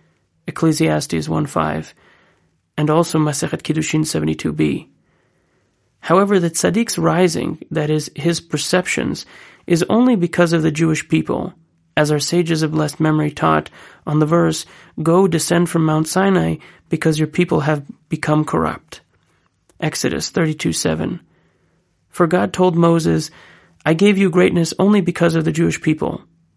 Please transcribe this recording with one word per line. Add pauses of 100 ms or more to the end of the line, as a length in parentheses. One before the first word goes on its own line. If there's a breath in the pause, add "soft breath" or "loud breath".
(480)
Ecclesiastes
one
five, (840 soft breath)
and
also
Masechet
Kiddushin
seventy-two
B. (1080)
However,
the
tzaddik's
rising,
that
is,
his
perceptions, (380 loud breath)
is
only
because
of
the
Jewish
people. (400)
As
our
sages
of
blessed
memory
taught (380 loud breath)
on
the
verse, (380 loud breath)
"Go,
descend
from
Mount
Sinai, (320 loud breath)
because
your
people
have (240)
become
corrupt." (760)
Exodus
thirty-two
seven. (880)
For
God
told
Moses, (540 soft breath)
"I
gave
you
greatness
only
because
of
the
Jewish
people." (340)